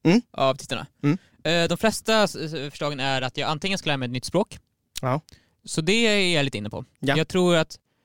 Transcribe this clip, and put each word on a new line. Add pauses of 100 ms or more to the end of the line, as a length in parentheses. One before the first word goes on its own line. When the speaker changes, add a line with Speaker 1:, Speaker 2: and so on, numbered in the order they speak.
Speaker 1:
Mm. (120)
Speaker 2:
av
tittarna. (160)
Speaker 1:
Mm. (260)
Speaker 2:
Eh,
de
flesta
s-,
s-,
förslagen
är
att
jag
antingen
ska
lära
mig
ett
nytt
språk. (440)
Speaker 1:
Ja. (440)
Speaker 2:
Så
det (140)
är
jag
lite
inne
på. (160)
Speaker 1:
Ja.
Speaker 2:
Jag
tror
att, (260)